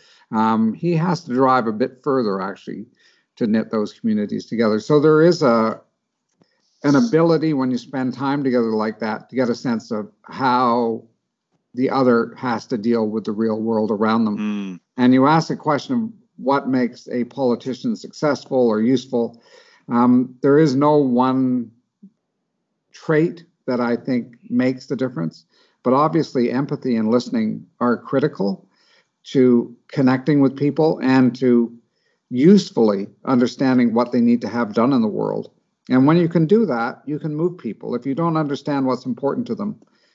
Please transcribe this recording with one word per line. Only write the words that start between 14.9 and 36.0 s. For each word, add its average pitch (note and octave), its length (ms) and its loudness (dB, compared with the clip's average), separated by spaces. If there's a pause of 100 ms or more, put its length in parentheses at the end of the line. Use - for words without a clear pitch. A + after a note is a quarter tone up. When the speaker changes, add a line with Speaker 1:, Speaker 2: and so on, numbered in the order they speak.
Speaker 1:
And B2+ 160 4
you C3 120 4
ask D#3 220 2
the D3 80 -6
question C3+ 400 -4
of A2+ 140 -2 (280)
what C#3 300 -2
makes B2+ 420 -2
a A#2+ 160 -4
politician A#2+ 680 -4
successful C3 720 -2
or G#2+ 140 0
useful. A#2 600 -2 (480)
Um, B2 520 2
there C#3+ 160 4
is D3+ 180 4
no D3 220 4
one B2+ 720 0 (1200)
trait E3 520 -2 (240)
that B2 120 -2
I A#2+ 160 0
think A#2+ 400 -4 (140)
makes B2+ 380 -2
the C#3+ 80 -6
difference, C3 500 -6 (380)
but B2 100 2
obviously C#3+ 580 0
empathy C3 440 -4
and A2 140 0
listening A2+ 560 -2 (140)
are A#2+ 180 0
critical - 680 -4 (580)
to B2+ 500 2 (120)
connecting C3 520 0
with C3+ 160 2
people D3+ 460 0
and B2+ 360 2
to A#2+ 380 2 (540)
usefully B2 760 4 (180)
understanding B2+ 680 2
what A#2+ 180 0
they B2 100 0
need A#2+ 200 2
to A#2+ 80 -8
have A2+ 240 -4
done B2 200 2
in B2 80 2
the A2+ 60 0
world. G2+ 440 -6 (380)
And C3 180 4